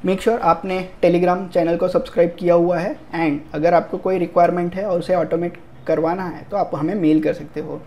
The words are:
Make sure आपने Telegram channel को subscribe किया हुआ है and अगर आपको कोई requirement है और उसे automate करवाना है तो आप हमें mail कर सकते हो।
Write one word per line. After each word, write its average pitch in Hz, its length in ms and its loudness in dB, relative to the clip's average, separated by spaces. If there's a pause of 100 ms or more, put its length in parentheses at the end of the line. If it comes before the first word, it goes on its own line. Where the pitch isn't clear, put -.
Make 190 140 0
sure 226 200 2
आपने 180 500 0 (140)
Telegram 180 440 2
channel 170 280 0
को 180 120 0
subscribe 170 500 0
किया 175 160 4
हुआ 175 240 4
है 214 180 -4 (180)
and 160 240 0 (160)
अगर 160 200 2
आपको 165 240 0
कोई 190 200 -2
requirement 175 560 0
है 196 120 -4
और 180 120 0
उसे 180 160 -2
automate 175 460 -2 (260)
करवाना 165 380 -2
है 156 200 -10
तो - 120 -8
आप 180 180 -2
हमें 156 200 -2
mail 156 280 4
कर 151 100 0
सकते 151 280 -10
हो। 143 260 -12